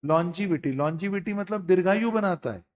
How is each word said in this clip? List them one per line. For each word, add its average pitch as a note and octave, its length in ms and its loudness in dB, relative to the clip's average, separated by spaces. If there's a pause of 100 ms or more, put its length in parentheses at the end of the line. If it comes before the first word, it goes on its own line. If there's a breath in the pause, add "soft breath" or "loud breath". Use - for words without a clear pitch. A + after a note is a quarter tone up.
लॉन्जिविटी। E3+ 680 0
लॉन्जिविटी E3 640 -2
मतलब G3+ 320 -4
दीर्घायु F#3+ 460 4
बनाता G3 400 -2
है। F#2+ 120 -8 (120)